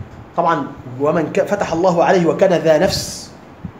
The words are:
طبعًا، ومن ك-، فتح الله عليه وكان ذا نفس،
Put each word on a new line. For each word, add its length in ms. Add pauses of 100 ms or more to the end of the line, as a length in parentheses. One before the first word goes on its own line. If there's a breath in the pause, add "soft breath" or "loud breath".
(380)
طبعًا، 300 (320)
ومن 340
ك-، 80
فتح 320
الله 300
عليه 220
وكان 360
ذا 160
نفس، 540 (480)